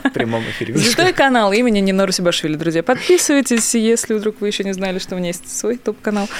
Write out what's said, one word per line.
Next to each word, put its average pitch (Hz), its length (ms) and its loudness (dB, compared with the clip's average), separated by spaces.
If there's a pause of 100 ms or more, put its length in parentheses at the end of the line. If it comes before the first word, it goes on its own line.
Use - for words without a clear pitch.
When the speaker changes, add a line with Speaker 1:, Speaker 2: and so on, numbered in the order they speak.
Speaker 1:
в - 80 0
прямом 113 300 -2
эфире. 110 320 -6
Speaker 2:
<laughs> - 20 0
Звездой 330 380 2
канала 240 400 4
имени 226 240 2
Нино 196 280 2
Расибашвили, 175 500 0
друзья. 165 260 -2
Подписывайтесь, 262 920 2
если 226 400 2
вдруг 214 280 -2
вы 208 60 0
еще 202 160 -4
не 196 100 -4
знали, 185 240 -4
что 190 160 -8
у 180 40 -4
меня 180 100 -2
есть 175 220 -8
свой 233 280 -4
топ-канал. 208 500 -4 (120)